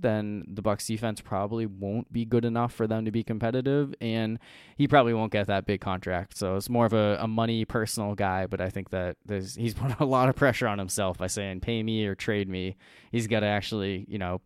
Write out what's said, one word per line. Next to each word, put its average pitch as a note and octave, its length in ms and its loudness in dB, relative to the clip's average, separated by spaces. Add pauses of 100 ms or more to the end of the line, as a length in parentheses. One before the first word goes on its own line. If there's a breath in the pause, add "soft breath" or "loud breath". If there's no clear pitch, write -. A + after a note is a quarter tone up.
then G#2+ 460 0
the G2 160 -10
Bucs G2+ 240 0
defense A2 340 -4
probably G#2+ 460 -2
won't G2+ 440 -6
be A#2 140 -2
good A#2 200 2
enough A#2 280 0
for A2+ 140 0
them A2 180 0
to A2 60 -2
be A2+ 120 0
competitive, B2+ 760 0
and A2+ 380 -2 (360 loud breath)
he C#3+ 120 4
probably B2+ 260 8
won't A2 180 2
get G#2 140 2
that G2 220 0
big G2 120 0
contract. F#2 560 -4
So F#2+ 200 -2
it's G2 120 -2
more A#2+ 200 4
of G2+ 60 2
a, G#2 280 4
a A2+ 60 -2
money A2+ 360 0
personal G#2+ 520 -2
guy, F#2+ 320 0
but F#2 120 -4
I F#2 120 -2
think F#2+ 180 -8
that F2+ 340 -4
there's, F#2+ 300 -6
he's A2+ 200 -2
<laughs> - 20 -8
put B2 240 -4
a D3+ 60 2
lot C3 240 4
of B2+ 60 2
pressure C#3+ 320 4
on G2+ 120 0
himself F#2+ 400 -2
by F#2 80 -2
saying, F#2+ 320 -4
"Pay A2+ 240 -2
me A2 240 0
or G2 80 -2
trade G2+ 340 -2
me." F#2 260 -4 (360 loud breath)
He's A2+ 160 0
gotta G#2+ 180 2
actually, G2+ 640 -2
you G#2+ 80 -6
know, F#2 280 -4